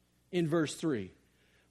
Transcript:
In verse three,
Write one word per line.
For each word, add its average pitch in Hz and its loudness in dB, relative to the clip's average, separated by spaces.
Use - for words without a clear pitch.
In 170 0
verse 156 2
three, 117 -2